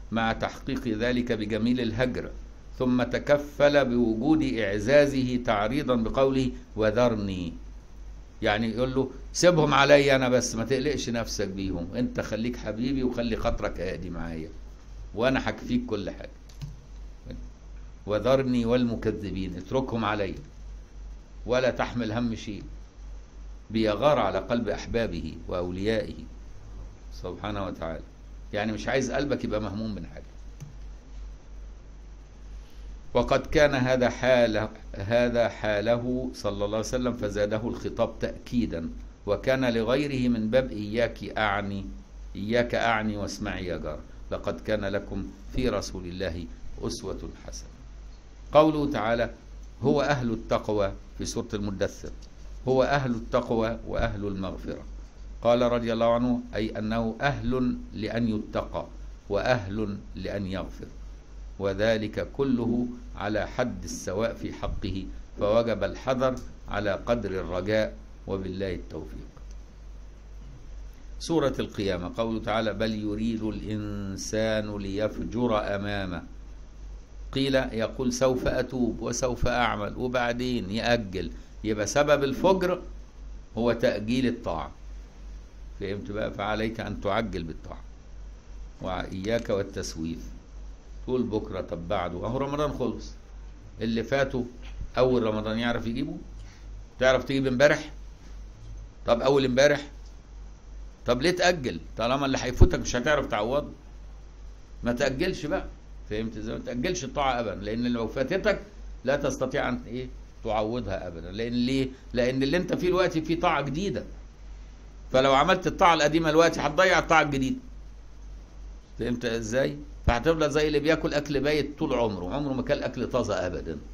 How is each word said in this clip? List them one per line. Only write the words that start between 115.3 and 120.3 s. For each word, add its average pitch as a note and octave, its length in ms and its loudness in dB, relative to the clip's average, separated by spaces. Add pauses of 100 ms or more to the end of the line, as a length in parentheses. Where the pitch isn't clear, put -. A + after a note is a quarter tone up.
عملت F3+ 320 6
الطاعة E3+ 280 8
القديمة D#3 360 4
دلوقتي، D#3+ 300 6
هتضيع E3 380 6
الطاعة D#3 240 6
الجديدة. C3+ 340 0 (1400)
فهمت A#2+ 260 -2
إزاي؟ A#2+ 520 0 (300)
فهتفضل D3+ 440 4